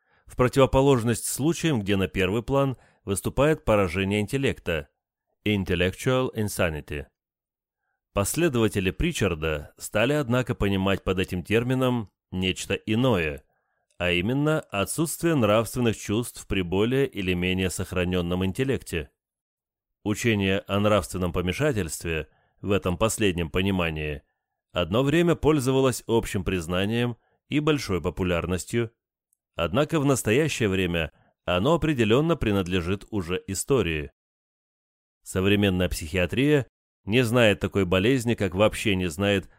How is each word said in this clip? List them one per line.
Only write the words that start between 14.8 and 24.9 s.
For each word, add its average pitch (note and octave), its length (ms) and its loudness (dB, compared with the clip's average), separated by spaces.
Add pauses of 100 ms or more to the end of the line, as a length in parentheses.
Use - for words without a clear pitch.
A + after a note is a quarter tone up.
нравственных A2+ 600 2
чувств - 500 -6
при G2 160 -2
более A2 440 0
или F#2 280 -2
менее F#2 360 0
сохраненном F2+ 760 -2
интеллекте. F#2+ 640 -4 (920)
Учение G2+ 580 0
о G2+ 200 -2
нравственном F#2+ 520 0
помешательстве F2+ 960 -4 (320)
в G2 120 -2
этом F#2 240 0
последнем F2+ 540 0
понимании E2 720 -2 (500)
одно F2 300 0